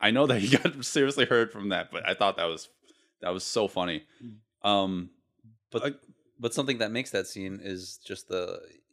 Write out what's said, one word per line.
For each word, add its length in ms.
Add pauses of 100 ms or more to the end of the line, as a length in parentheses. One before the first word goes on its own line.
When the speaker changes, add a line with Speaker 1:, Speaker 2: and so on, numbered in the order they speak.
Speaker 1:
I 80
know 160
that 160
he 140
<laughs> 20
got 260
seriously 400
hurt 260
from 200
that, 200
but 160
I 60
thought 240
that 80
was, 240 (540)
that 80
was 140
so 240
funny. 360 (580)
Um, 480 (600)
Speaker 2:
But, 160
Speaker 1:
I 60 (480)
Speaker 2:
but 140
something 240
that 140
makes 180
that 160
scene 340
is 460
just 220
the, 320 (320)